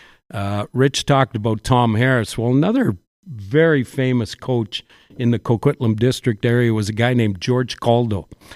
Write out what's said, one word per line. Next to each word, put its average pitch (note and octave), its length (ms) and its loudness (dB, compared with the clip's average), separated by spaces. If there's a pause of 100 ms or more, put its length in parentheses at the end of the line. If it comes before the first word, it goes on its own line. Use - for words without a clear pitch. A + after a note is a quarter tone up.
(320)
Uh, G2+ 400 -4
Rich C3+ 320 0
talked C3+ 320 2
about G#2+ 260 -2
Tom A#2+ 340 2
Harris. B2 420 0
Well, A#2 140 -2
another F3 440 0 (300)
very C3+ 580 0
famous B2+ 500 -2
coach - 480 -4 (340)
in A#2+ 140 0
the A#2 80 0
Coquitlam A#2 580 0
District A#2+ 480 -2
area A#2+ 280 2
was G#2+ 160 -2
a A2 40 -6
guy A#2 220 0
named G#2 260 0
George B2 380 -2
Caldo. A#2 480 0 (280)